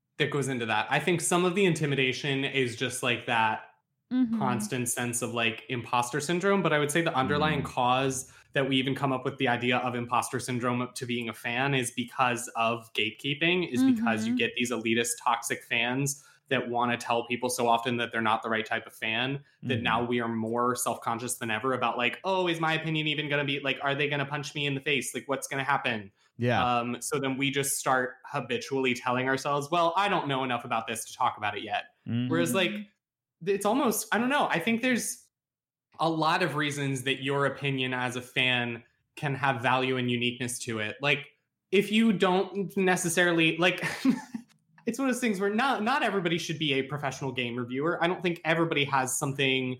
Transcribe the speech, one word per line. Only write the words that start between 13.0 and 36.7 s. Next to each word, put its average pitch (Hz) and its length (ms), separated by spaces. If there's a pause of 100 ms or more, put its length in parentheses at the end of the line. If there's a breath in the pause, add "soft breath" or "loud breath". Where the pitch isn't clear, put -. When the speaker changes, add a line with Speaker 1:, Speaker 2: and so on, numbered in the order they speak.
Speaker 1:
is 247 140
because 131 420
you 117 100
Speaker 2:
Mm-hmm. - 40
Speaker 1:
get 117 180
these 123 140
elitist, 113 380 (140)
toxic 120 420
fans 127 580 (280 loud breath)
that 123 200
wanna 120 260
tell 117 300
people 123 240
so 120 160
often 117 300
that 117 160
they're 113 100
not 113 220
the 117 40
right 110 160
type 110 220
of - 60
fan, 123 480 (240 soft breath)
that 127 100
Speaker 3:
Mm-hmm. 117 80
Speaker 1:
now 120 220
we 120 160
are 117 80
more 117 480
self-conscious 117 640
than 117 120
ever 113 220
about, 120 260
like, 120 240
"Oh, 185 240
is 165 140
my 160 140
opinion 156 340
even 147 200
gonna 143 160
be, 139 140
like, 135 240
are 139 140
they 147 100
gonna 143 180
punch 143 300
me 143 120
in 143 100
the 135 40
face? 139 360
Like, 117 100
what's 135 220
gonna 139 160
happen?" 123 480 (260)
Speaker 3:
Yeah. 113 260
Speaker 1:
Um, 120 380
so 151 160
then 135 180
we 139 140
just 135 260
start 127 480
habitually 131 680
telling 127 340
ourselves, 135 400
"Well, 165 280
I 202 120
don't 156 200
know 135 160
enough 123 200
about 120 220
this 113 200
to - 100
talk 120 220
about 104 180
it 104 80
yet." 98 220 (220)
Speaker 3:
Mm-hmm. 120 200
Speaker 1:
Whereas, 170 260
like, 190 160
Speaker 2:
Mm-hmm. 208 120 (680)
Speaker 1:
it's 202 180
almost, 233 460
I 202 60
don't 247 120
know. 269 200
I 156 80
think 226 220
there's - 440 (760)
a 165 80
lot 165 340
of 147 140
reasons 139 460